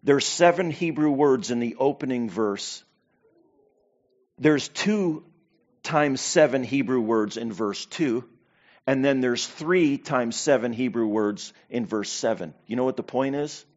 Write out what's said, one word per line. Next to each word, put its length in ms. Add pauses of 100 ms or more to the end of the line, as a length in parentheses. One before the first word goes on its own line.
There's 220
seven 460
Hebrew 400
words 400
in 80
the 200
opening 500
verse. 540 (1500)
There's 300
two 560 (580)
times 400
seven 420
Hebrew 380
words 360
in 140
verse 340
two. 380 (640)
And 160
then 160
there's 280
three 500
times 380
seven 360
Hebrew 360
words 460 (180)
in 160
verse 220
seven. 440 (140)
You 80
know 80
what 140
the 60
point 320
is? 300 (120)